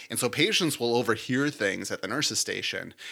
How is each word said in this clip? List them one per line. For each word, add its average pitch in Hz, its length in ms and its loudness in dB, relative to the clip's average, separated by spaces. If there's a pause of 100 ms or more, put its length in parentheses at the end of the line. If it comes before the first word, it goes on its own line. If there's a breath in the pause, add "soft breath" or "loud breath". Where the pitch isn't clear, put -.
And 117 100 -4
so 127 100 2
patients 165 500 2
will 120 160 2
overhear 127 560 2
things 98 400 -2
at 98 100 -4
the 92 60 -6
nurse's 113 320 0
station 95 540 -4 (180 loud breath)